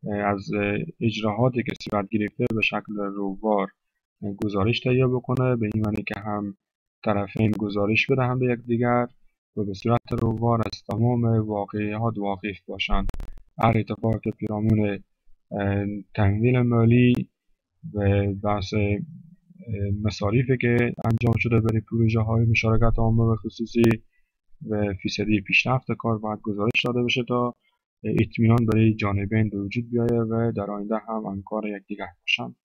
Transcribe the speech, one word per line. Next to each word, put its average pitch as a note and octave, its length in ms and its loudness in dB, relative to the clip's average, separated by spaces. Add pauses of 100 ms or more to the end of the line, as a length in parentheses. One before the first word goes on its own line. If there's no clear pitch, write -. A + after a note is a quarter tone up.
اه، G#2 60 -4
از، G2+ 400 -2
اه، G2+ 240 0 (220)
اجراهاتی A2+ 640 0
که C3 80 -6 (100)
صورت G2+ 280 -4
گرفته G#2+ 360 -2 (100)
به A2 60 0
شکل G#2+ 340 -4
روبوار، G2+ 720 -2 (540)
اه، G2+ 120 -8
گزارش G2+ 460 0
تهیه B2+ 280 2
بکنه، B2+ 480 0
به A2 180 -2
این G#2+ 120 0
معنی G#2+ 180 -2
که G#2 160 -8
هم G#2 380 -6 (460)
طرفین G#2 480 0
گزارش G#2 560 0
بدهند B2+ 320 0
به B2+ 60 0
یکدیگر A#2+ 600 0 (480)
و G#2+ 80 -2
به G2 100 -4
صورت A2+ 380 0
روبوار A2+ 480 0
از - 240 -4
تمام A#2 400 0
واقعیات G#2+ 920 0
واقف G2+ 480 -4
باشند. G2+ 440 -2 (480)
هر A2+ 200 4
اتفاق A2 440 -2
که A2 100 -4
پیرامون، G#2+ 680 0 (520)
اه، G2+ 340 0 (300)
تمویل G#2+ 460 2
مالی A#2+ 520 6 (800)
و G2+ 400 2
بحث، G#2 400 -2
اه، G2+ 280 0 (1000)
مصارفی A2 540 0
که A#2+ 360 2 (120)
انجام A#2 320 2
شده A#2 220 2
برای A2 220 0
پروژه‌های A2+ 640 2
مشارکت A2+ 540 4
عامه A2+ 240 4
و A2+ 120 4
خصوصی A2 480 -2 (840)
و G#2 240 0
فیصدی G#2 480 -2
پیشرفت - 500 0
کار A2+ 260 -2
باید G#2+ 240 -6
گزارش A2 440 -2
داده A#2+ 180 0
بشه A#2+ 200 0
تا B2 320 -2 (480)
اطمینان A2+ 640 2
برای A2 280 4
جانبین G#2 560 0
به G2+ 80 -6
وجود G#2+ 320 -6
بیاید A#2 220 0
و A#2 400 0
در G2+ 200 -4
آینده G#2 240 -4
هم A2 300 -6
همکار G#2 420 -6
یکدیگر G2+ 400 -10 (140)
باشند. B2 420 -4